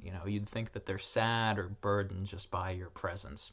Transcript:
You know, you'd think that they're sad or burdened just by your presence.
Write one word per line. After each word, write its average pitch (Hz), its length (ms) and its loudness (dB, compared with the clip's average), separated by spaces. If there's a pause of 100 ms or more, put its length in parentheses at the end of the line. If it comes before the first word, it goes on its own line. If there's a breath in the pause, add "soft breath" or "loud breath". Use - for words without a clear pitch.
You - 100 -8
know, 90 140 -6
you'd 104 220 0
think 113 260 -4
that - 120 -6
they're 95 120 -2
sad 113 600 4
or 95 100 0
burdened 98 600 2
just 98 240 -6
by 92 200 0
your 90 180 -4
presence. - 640 -6